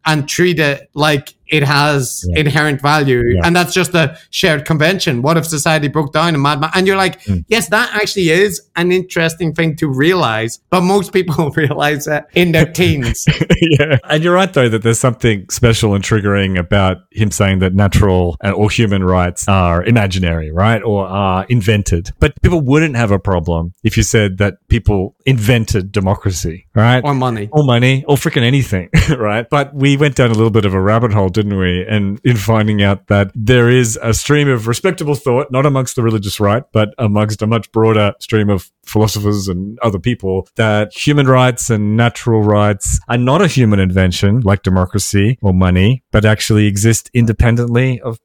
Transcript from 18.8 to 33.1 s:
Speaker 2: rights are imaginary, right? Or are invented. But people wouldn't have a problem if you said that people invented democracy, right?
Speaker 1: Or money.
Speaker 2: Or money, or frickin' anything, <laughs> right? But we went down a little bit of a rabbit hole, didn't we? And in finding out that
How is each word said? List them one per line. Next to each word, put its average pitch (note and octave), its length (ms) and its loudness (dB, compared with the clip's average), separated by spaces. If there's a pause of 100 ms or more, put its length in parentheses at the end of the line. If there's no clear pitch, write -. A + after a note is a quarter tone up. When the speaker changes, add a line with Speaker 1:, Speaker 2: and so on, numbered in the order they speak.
Speaker 2:
rights F2+ 440 0
are F2+ 360 2
imaginary, F#2 680 0
right? G2+ 320 0
Or G2+ 240 -2
are F#2+ 420 -2
invented. G2+ 640 0 (100)
But D3+ 220 0
people F3 180 2
wouldn't C#3+ 360 2
have A2+ 140 0
a G2+ 80 2
problem E2+ 540 -2 (100)
if - 140 0
you A2+ 60 2
said G2+ 360 0
that G2+ 160 0 (140)
people G#2 460 0 (120)
invented A2 680 0
democracy, F#2+ 840 -4
right? A#2+ 300 2
Speaker 1:
Or C#3+ 100 -2
money. A#2 380 -4
Speaker 2:
Or D3+ 120 2
money, B2+ 440 2
or C#3+ 80 2
frickin' C#3+ 260 -2
anything, A#2 460 0 (140)
<laughs> D3 160 0
right? A2 300 -2
But C#3+ 260 -2
we C#3 220 2
went C#3+ 200 0
down B2 140 2
a A2+ 40 0
little A2+ 160 2
bit G2+ 140 2
of F#2+ 100 0
a F#2+ 60 0
rabbit A2 320 2
hole, G2 180 2
didn't G2+ 280 -2
we? F#2 300 -2
And G#2 360 -2
in B2 120 2
finding G#2+ 460 0
out G2 260 0
that G2+ 260 2